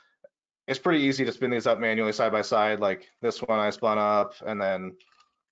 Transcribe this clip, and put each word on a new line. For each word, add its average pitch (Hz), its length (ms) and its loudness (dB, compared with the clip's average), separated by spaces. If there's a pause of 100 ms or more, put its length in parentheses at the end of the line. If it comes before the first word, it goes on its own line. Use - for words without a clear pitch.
(680)
It's 135 120 -4
pretty 165 260 2
easy 135 180 2
to 117 80 -2
spin 127 180 -4
these 120 160 -2
up 113 140 2
manually 110 320 0
side 110 220 0
by 107 80 2
side. 107 400 0
Like, 95 260 -2 (140)
this 117 200 -2
one 110 160 0
I 104 120 0
spun 107 280 0
up, 104 360 2 (120)
and 104 160 -4
then 92 360 -4 (540)